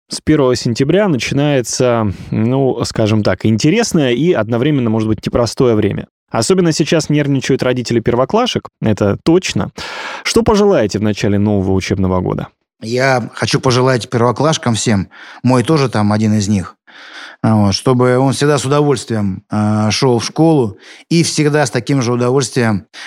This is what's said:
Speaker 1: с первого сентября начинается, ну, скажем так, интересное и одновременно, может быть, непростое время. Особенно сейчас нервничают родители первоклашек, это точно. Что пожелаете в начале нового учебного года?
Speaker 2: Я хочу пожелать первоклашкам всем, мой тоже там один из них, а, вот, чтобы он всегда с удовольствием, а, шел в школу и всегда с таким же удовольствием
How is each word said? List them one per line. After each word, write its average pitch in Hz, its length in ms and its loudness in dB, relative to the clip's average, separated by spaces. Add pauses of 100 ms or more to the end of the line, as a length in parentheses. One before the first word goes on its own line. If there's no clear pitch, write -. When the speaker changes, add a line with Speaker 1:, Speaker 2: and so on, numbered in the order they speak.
(100)
Speaker 1:
с - 100 -12
первого 139 360 2
сентября 143 500 0
начинается, 127 1080 0 (200)
ну, 123 520 0
скажем 107 380 0
так, 98 240 0
интересное 151 640 2
и 139 220 2
одновременно, 120 580 0
может 110 180 0
быть, 110 160 -2
непростое 120 520 0
время. 104 320 -2 (240)
Особенно 170 400 2
сейчас 156 380 0
нервничают 139 520 0
родители 123 380 0
первоклашек, 131 720 -2 (120)
это 104 400 2
точно. 165 480 0 (540)
Что - 180 0
пожелаете 196 560 2
в 98 40 -4
начале 104 360 0
нового 101 360 2
учебного 92 460 0
года? 101 280 -4 (340)
Speaker 2:
Я 123 500 -2
хочу - 280 -4
пожелать 127 500 0
первоклашкам 123 640 0
всем, 101 360 -2 (340)
мой 123 180 2
тоже 143 260 0
там 104 240 0
один 107 220 2
из 101 140 0
них, 98 260 -2 (680)
а, 110 140 2
вот, 101 180 2
чтобы 127 440 2
он 135 140 2
всегда 143 260 0
с 113 60 -6
удовольствием, 117 840 -2
а, 107 400 0
шел 123 280 2
в 107 60 -6
школу 151 520 0 (320)
и 165 140 2
всегда 151 440 0
с - 40 -6
таким 143 320 -2
же 117 100 0
удовольствием 123 720 0 (200)